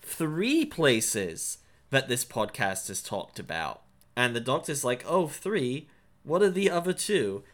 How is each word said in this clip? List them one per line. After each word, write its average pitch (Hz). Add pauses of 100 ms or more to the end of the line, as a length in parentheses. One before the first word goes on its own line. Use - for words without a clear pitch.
three 202
places 113 (300)
that 131
this 120
podcast 101
has 95
talked -
about." 80 (340)
And 120
the 120
Doctor's 135
like, 123
"Oh, 170
three? 147 (360)
What 170
are 202
the 190
other 175
two?" 117 (100)